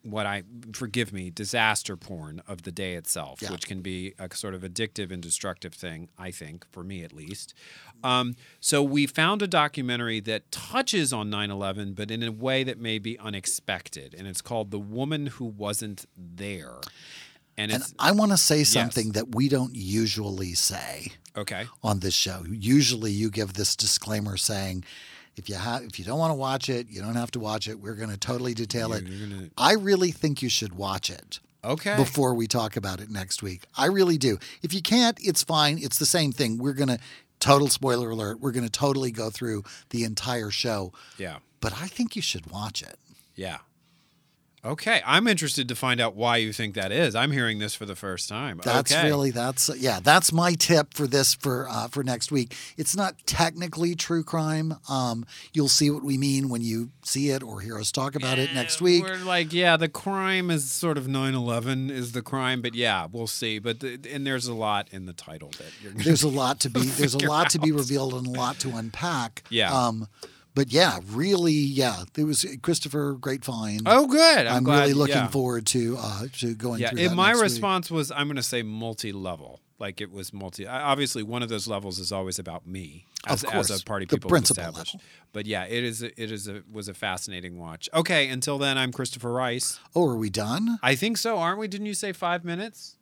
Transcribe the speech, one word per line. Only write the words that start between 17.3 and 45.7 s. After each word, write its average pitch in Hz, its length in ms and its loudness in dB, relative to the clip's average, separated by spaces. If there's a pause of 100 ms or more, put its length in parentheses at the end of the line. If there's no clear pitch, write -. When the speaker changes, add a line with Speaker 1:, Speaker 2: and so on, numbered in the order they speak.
Speaker 1:
And 107 140 -2
Speaker 2:
And 123 100 0
Speaker 1:
it's - 160 -10
Speaker 2:
I 160 140 6
wanna 202 260 6
say 151 200 6
Speaker 1:
Yes. 143 100 6
Speaker 2:
something 117 440 2
that 113 220 -2
we 131 140 4
don't 127 260 2
usually 98 800 -2
say - 580 -2 (240)
Speaker 1:
Okay. 104 300 -6 (160)
Speaker 2:
on 104 180 2
this 90 140 -2
show. 92 340 -2
Usually 113 600 4
you 104 200 0
give 101 240 -4
this 98 200 0
disclaimer 104 640 -2
saying, 95 480 -2 (520)
"If 101 120 -14
you 98 80 -8
ha-, 117 260 -4
if 117 160 -14
you 92 60 -10
don't 127 160 -2
wanna 160 160 2
watch 135 320 -2
it, 120 200 -2
you 104 140 -12
don't 113 140 -4
have 120 160 -4
to 120 80 -6
watch 107 260 -4
it. 107 140 -10
We're 104 160 -10
gonna 107 200 -8
totally 123 380 -4
detail 113 360 -4
Speaker 1:
You're, 110 80 -2
Speaker 2:
it." 90 100 -6
Speaker 1:
you're 101 200 -8
gonna 95 300 -10
Speaker 2:
I 170 140 6
really 190 400 4
think 147 280 0
you 127 80 -2
should 104 260 -2
watch 95 360 -2
it - 300 -14 (240)
Speaker 1:
Okay. 160 320 0
Speaker 2:
before 131 380 4
we 117 120 0
talk 110 300 0
about 95 240 -4
it 104 100 -12
next 95 320 -6
week. 92 220 -8 (120)
I 135 100 4
really 180 320 6
do. 123 200 4 (240)
If 160 100 -4
you 185 100 -2
can't, 233 380 4
it's 185 220 2
fine. 151 360 4
It's 143 200 -2
the 147 80 0
same 156 240 4
thing. 113 280 0
We're 135 160 0
gonna, 131 240 2 (420)
total 143 280 8
spoiler 123 420 2
alert, 110 300 -4
we're 131 120 -2
gonna 120 160 0
totally 135 420 2
go 110 200 -4
through 107 340 -4 (260)
the 117 140 0
entire 113 460 -2
show. 101 420 -2 (260)
Speaker 1:
Yeah. 85 200 -8 (220)
Speaker 2:
But 110 160 0
I 165 120 -8
think 233 260 -4
you 196 80 -4
should 80 300 -4
watch 104 300 -6
it. - 160 -18 (360)
Speaker 1:
Yeah. 92 240 -8 (1040)
Okay, 156 420 0
I'm 180 220 6
interested 143 400 0
to 123 80 -4